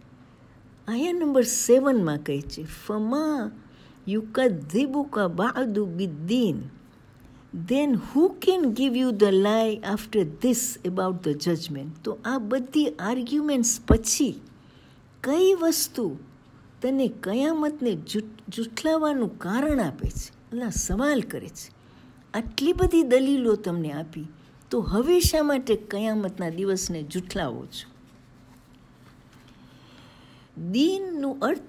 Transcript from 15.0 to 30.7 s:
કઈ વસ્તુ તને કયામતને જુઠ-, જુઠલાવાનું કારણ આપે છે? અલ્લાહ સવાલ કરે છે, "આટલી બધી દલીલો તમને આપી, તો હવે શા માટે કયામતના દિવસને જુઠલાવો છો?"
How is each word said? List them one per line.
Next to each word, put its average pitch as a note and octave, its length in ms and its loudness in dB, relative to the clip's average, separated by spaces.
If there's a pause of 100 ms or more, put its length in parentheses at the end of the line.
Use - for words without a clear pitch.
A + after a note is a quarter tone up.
કઈ F4+ 300 4
વસ્તુ D#4+ 600 0 (680)
તને C4 260 2
કયામતને C#4+ 840 0
જુઠ-, G#3 540 -8
જુઠલાવાનું C#4 880 0
કારણ C4 420 0
આપે - 280 -2
છે? - 440 -10
અલ્લાહ A#3 180 -4
સવાલ B3 500 0
કરે D3 280 -8
છે, - 220 -18 (640)
"આટલી A#3+ 380 0
બધી F4+ 300 4
દલીલો C4 520 4
તમને E3+ 380 -2
આપી, D#3+ 340 -10 (440)
તો A#3+ 100 0
હવે A#3+ 400 2
શા D#4 220 4
માટે C4+ 340 2
કયામતના G3+ 720 -4
દિવસને F3+ 540 -4
જુઠલાવો D3 640 -6
છો?" - 240 -16 (2750)